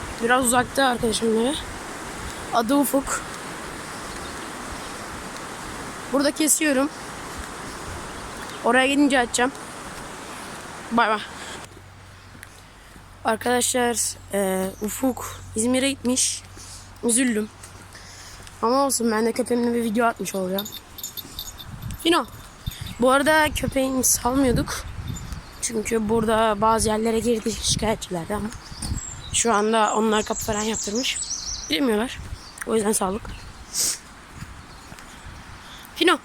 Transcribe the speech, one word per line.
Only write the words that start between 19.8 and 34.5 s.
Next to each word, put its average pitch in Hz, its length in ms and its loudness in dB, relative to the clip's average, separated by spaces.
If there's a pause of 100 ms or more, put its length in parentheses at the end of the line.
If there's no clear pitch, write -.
video 233 220 2
atmış 208 300 -2
olacağım. 190 320 -2 (1400)
Fino. 330 220 4 (760)
Bu 254 100 8
arada 302 440 6
köpeğimi 262 480 2
salmıyorduk. - 840 2 (760)
Çünkü 220 480 0
burada 220 520 4
bazı 220 280 4
yerlere 220 300 2
girdi 226 320 2
şikayetçilerdi 202 840 0
ama 208 120 -2 (840)
şu 233 200 4
anda 214 420 4
onlar 214 280 4
kapı - 220 -4
falan 214 160 0
yaptırmış. 220 580 -2 (500)
Bilmiyorlar. 240 500 2 (480)
O 226 80 2
yüzden 214 160 4
sağlık. 202 300 0 (2750)